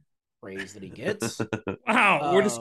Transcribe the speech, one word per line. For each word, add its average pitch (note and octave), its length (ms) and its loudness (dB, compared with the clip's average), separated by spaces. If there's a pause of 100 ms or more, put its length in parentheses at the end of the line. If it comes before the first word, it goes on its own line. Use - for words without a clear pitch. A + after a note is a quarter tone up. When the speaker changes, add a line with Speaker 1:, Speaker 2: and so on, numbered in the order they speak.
(440)
Speaker 1:
praise F#2+ 300 -10
that G2+ 100 -16
he F#2 60 -14
gets. A2+ 560 -6
Speaker 2:
<laughs> - 420 -6
Speaker 3:
Wow, F#3+ 460 4
we're G3 80 6
just, - 200 0